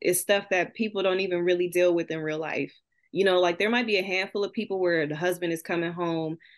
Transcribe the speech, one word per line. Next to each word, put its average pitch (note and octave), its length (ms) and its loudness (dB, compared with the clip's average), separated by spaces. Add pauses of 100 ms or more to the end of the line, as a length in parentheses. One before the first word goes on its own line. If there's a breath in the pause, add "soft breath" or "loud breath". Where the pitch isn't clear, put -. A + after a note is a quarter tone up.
is F3+ 200 2
stuff G3+ 300 0
that F3+ 240 0
people G#3 280 -4
don't F#3+ 180 2
even F3+ 240 -2
really F3+ 240 2
deal F3 260 4
with E3 160 -2
in D#3+ 100 -4
real D#3 180 -4
life. D3 340 -6 (380)
You F#3+ 160 2
know, F#3 140 6
like, F3 180 2
there G3+ 100 2
might A#3+ 180 2
be G#3 120 2
a F#3 40 0
handful G3 420 -2
of F#3+ 100 -6
people F#3+ 260 -4
where E3+ 260 2
the D3 100 -4
husband F3 360 -2
is D#3+ 80 -4
coming E3+ 320 -4
home E3 460 -4 (200 soft breath)